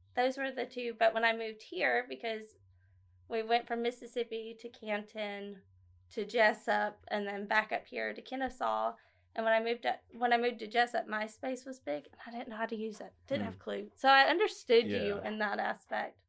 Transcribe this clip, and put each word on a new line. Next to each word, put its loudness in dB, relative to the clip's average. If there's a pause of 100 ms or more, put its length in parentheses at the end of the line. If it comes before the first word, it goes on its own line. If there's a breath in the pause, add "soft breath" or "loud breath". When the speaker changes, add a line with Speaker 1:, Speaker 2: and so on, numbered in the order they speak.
(160)
Speaker 1:
those 2
were -2
the -4
two. -6
But 6
when 2
I 4
moved -8
here, 0
because -6 (840)
we -2
went 2
from -2
Mississippi -4
to -10
Canton -6 (560)
to -2
Jessup, 2 (120)
and -2
then -6
back 0
up -2
here -4
to -14
Kennesaw. -2 (440 soft breath)
And -2
when 4
I 4
moved -2
up, 0 (200)
when 2
I 6
moved 0
to -8
Jessup, 2
MySpace -6
was -12
big, -4
and -20
I -12
didn't -10
know -10
how -4
to -6
use -6
it. -14 (160)
Didn't -2
Speaker 2:
Hmm. -4
Speaker 1:
have -8
a -18
clue. -8 (100)
So 2
I 10
understood 4
you 0
Speaker 2:
Yeah. -6
Speaker 1:
in -4
that -2
aspect, -4 (120)